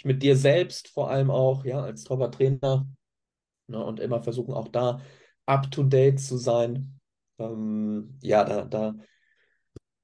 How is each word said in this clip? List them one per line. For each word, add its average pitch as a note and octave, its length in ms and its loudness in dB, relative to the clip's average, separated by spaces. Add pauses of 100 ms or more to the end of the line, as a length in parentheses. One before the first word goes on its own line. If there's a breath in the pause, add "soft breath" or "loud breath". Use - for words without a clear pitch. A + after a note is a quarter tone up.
mit C3+ 220 0
dir C#3 100 8
selbst C#3+ 540 2
vor - 220 -4
allem C3+ 200 2
auch, C3 340 2
ja, C3+ 160 -4
als G#2+ 220 -10
Torwarttrainer, C3+ 840 0 (800)
ne? A2 160 -6
Und G#2+ 160 -8
immer A#2+ 200 -2
versuchen, A#2+ 320 -6
auch A2+ 140 -6
da B2 340 -2 (460 loud breath)
up C3+ 240 0
to C#3+ 140 -2
date C3+ 340 6
zu C3 200 -6
sein. A#2+ 600 -2 (400)
Ähm, G#2+ 840 -6
ja, G#2 220 4
da, G2+ 220 -2
da, G#2+ 320 -4 (1080 loud breath)